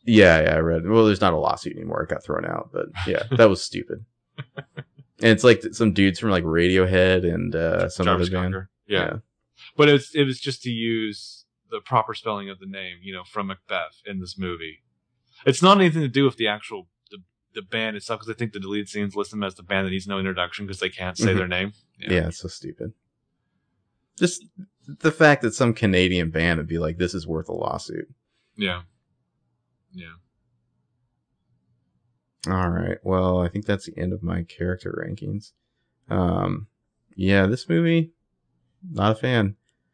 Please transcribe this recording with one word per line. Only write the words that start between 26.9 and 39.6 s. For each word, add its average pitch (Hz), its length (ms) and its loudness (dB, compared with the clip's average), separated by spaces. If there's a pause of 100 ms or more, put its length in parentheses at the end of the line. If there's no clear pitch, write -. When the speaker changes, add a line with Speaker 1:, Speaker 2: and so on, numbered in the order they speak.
Speaker 1:
"This 90 160 -2
is 82 140 -8
worth 82 220 -6
a 87 40 -8
lawsuit." - 540 -8 (480)
Speaker 2:
Yeah. 90 280 -6 (1080)
Yeah. 85 220 -18 (2250)
Speaker 1:
All 92 220 0
right. 87 340 -2
Well, 92 380 0
I 87 80 0
think 104 160 -6
that's 101 220 -4
the - 100 -16
end 90 160 -4
of 95 100 -8
my 87 200 -4
character - 640 -8
rankings. 101 460 -10 (580)
Um, 92 580 -2 (480)
yeah, 95 320 4
this 113 200 -4
movie, 165 440 0 (800)
not 107 240 2
a - 20 0
fan. 113 420 0 (360)